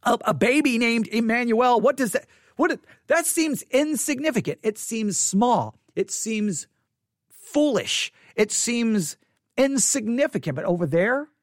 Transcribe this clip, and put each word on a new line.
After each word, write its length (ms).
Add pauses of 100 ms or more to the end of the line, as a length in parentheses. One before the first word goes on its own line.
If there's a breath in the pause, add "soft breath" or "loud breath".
A, 240
a 80
baby 420
named 320
Emmanuel? 720
What 160
does 160
that, 140 (300 soft breath)
what, 240 (280 soft breath)
that 180
seems 440
insignificant. 920
It 160
seems 400
small. 600 (160)
It 160
seems 560 (640)
foolish. 840 (240 soft breath)
It 160
seems 680 (400)
insignificant. 1000
But 80
over 220
there 420 (140)